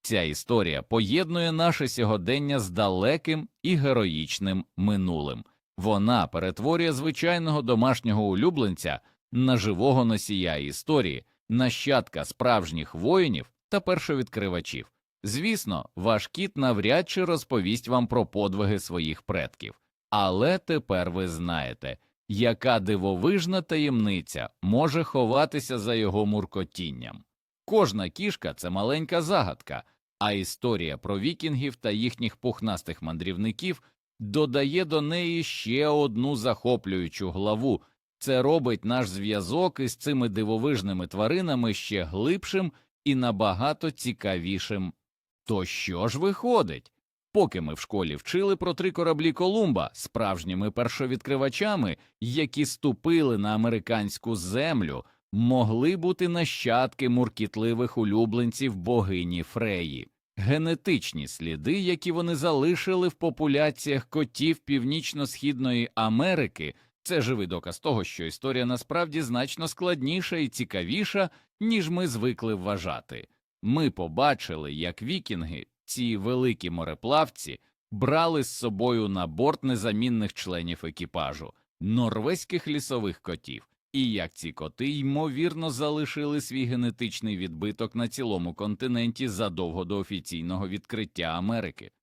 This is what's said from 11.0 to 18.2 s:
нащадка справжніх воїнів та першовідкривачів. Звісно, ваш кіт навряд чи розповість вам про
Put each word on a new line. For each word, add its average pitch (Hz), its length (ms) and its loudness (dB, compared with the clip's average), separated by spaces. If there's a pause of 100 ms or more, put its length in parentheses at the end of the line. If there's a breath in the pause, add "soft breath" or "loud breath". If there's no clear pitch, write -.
нащадка 123 760 0
справжніх 87 680 0
воїнів 117 560 2 (180)
та 202 100 0
першовідкривачів. 104 1120 -2 (320)
Звісно, 113 720 -2
ваш 104 320 2
кіт 190 300 -6
навряд 127 520 2
чи 185 160 0
розповість 120 640 0
вам 120 200 2
про 120 180 2